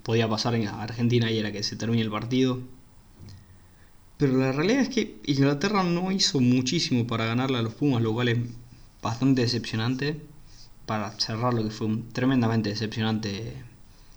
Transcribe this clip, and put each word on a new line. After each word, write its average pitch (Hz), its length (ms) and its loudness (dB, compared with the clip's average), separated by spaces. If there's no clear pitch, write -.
podía 113 260 2
pasar 120 260 0
en 110 140 0
Argentina 113 640 0
y 113 80 0
era 104 120 -2
que 101 120 -6
se 110 140 -6
termine 113 260 0
el 110 80 -2
partido. 127 500 0
Pero 131 180 4
la 131 160 2
realidad 196 300 2
es - 80 0
que - 340 -2
Inglaterra 143 580 2
no 175 300 0
hizo 185 280 2
muchísimo 127 640 2
para 113 180 -2
ganarle 127 320 0
a 113 60 0
los 113 100 -4
Pumas, 131 300 2
lo 113 100 2
cual 120 160 0
es 117 100 2
bastante 127 400 2
decepcionante 120 800 -2
para 107 280 -4
cerrar 120 420 -2
lo 113 100 0
que 107 60 -4
fue 110 160 -6
un 110 240 -4
tremendamente 113 580 2
decepcionante 107 840 -4